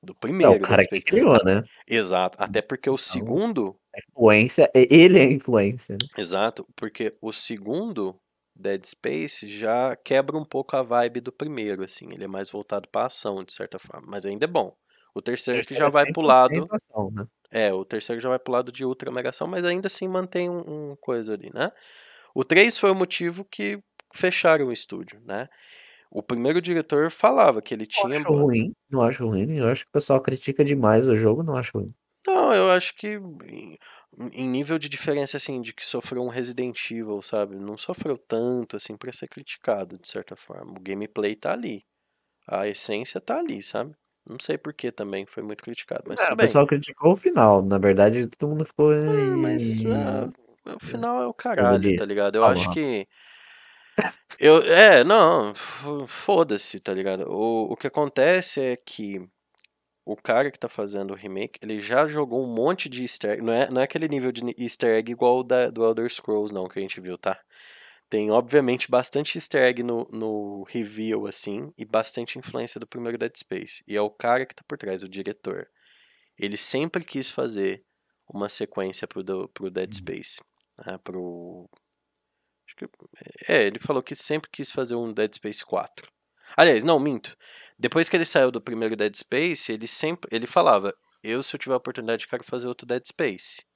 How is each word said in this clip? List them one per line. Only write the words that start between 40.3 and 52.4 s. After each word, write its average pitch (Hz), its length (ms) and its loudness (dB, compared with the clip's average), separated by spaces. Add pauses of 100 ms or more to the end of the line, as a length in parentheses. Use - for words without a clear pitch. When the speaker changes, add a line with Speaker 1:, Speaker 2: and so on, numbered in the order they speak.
Speaker 1:
forma. - 380 -18
O 95 80 -18
gameplay 101 560 -6
tá - 160 -4
ali. 190 320 -8 (640)
A 98 180 -4
essência 107 540 -6
tá 254 180 -4
ali, 302 240 -6
sabe? 131 320 -8 (320)
Não 113 140 -18
sei 156 160 -6
por 151 160 -10
que 123 180 -8
também 98 360 -8
foi - 160 -14
muito 104 200 -12
criticado, - 440 -12
mas - 120 -10
Speaker 2:
É, 196 60 0
Speaker 1:
tudo 156 80 0
Speaker 2:
o - 40 -4
Speaker 1:
bem. 202 100 4
Speaker 2:
pessoal 143 200 8
criticou 147 460 2
o 202 40 4
final, 113 460 8
na 98 140 2
verdade 101 500 6
todo 147 220 -6
mundo 156 160 -2
ficou 151 280 4
Speaker 1:
Ah, 147 440 2
mas, 117 460 0
Speaker 2:
em 110 100 0
Speaker 1:
ah, 107 380 -2 (360)
o - 40 -14
Speaker 2:
É. - 100 -14
Speaker 1:
final 233 360 -6
é 247 80 -2
o - 0 -
Speaker 2:
Jogo 240 100 -6
Speaker 1:
caralho, 123 460 2
Speaker 2:
de 95 160 4
Speaker 1:
tá 92 100 -2
ligado? 101 300 0
Eu 110 60 4